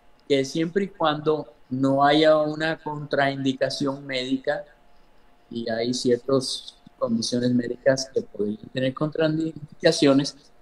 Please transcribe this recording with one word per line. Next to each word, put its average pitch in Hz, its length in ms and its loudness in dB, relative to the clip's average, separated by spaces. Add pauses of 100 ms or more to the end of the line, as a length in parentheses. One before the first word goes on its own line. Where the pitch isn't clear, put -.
(280)
que 135 160 2
siempre 165 400 -2
y 185 40 -6
cuando 151 640 -2 (160)
no 135 360 2
haya 156 340 6
una 156 400 -2
contraindicación 139 1300 -2
médica, 131 580 -4 (840)
y 117 180 -8
hay 117 240 -2
ciertas 127 840 -2 (220)
condiciones 123 520 -2
médicas 123 600 0
que - 100 -2
podrían - 500 -6
tener 131 220 -2
contraindicaciones, 156 1400 2 (260)